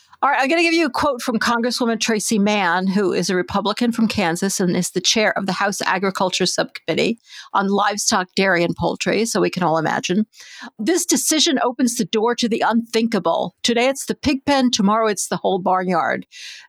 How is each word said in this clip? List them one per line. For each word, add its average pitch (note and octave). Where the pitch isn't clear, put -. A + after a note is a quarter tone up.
All C4
right, C#4
I'm C4+
gonna E4
give E4
you E4
a C4+
quote C4+
from A#3+
Congresswoman A#3
Tracy A3
Mann, F#3+
who G3
is F3+
a F#3+
Republican G3+
from A3+
Kansas F#3+
and F3
is F3+
the F#3
chair G#3+
of G3
the F#3
House G3
Agriculture F#3+
Subcommittee -
on G3
Livestock, G3+
Dairy, F#3
and E3+
Poultry, F#3+
so A3
we F3+
can F3+
all D#3+
imagine. F3+
"This E4
decision D#4
opens B3
the G#3+
door A3+
to A#3+
the G#3+
unthinkable. A3
Today A#3+
it's C4+
the G3
pig C#4
pen, C4+
tomorrow A3
it's G#3
the F#3+
whole F#3+
barnyard." F#3